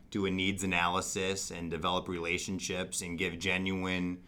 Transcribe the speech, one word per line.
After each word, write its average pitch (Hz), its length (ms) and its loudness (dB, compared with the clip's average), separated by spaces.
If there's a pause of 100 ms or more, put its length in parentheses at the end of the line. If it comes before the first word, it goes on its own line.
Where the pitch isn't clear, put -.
(100)
do 98 160 2
a 95 40 4
needs 95 340 2
analysis 92 880 2
and 85 200 -6
develop 90 380 0
relationships 87 920 -2
and 87 160 -4
give 85 200 -2
genuine 92 880 0